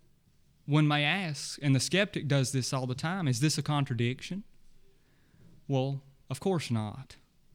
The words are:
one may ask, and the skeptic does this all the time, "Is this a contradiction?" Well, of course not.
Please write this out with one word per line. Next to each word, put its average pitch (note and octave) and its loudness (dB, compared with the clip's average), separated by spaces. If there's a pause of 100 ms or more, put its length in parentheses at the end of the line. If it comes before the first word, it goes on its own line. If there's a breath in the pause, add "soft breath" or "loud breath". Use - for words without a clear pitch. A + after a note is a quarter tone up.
(640)
one D3+ 4
may D3 2
ask, D#3+ -2
and C#3 4
the B2 4
skeptic F3+ 0
does C3+ 2
this B2+ -2
all C3 -2
the B2+ -4
time, E3+ -2
"Is A#2 2
this D3+ 2
a C#3+ -4
contradiction?" C3+ -2 (1300 soft breath)
Well, C#3 0 (280)
of C3+ -8
course F#3 0
not. A2 -4 (380)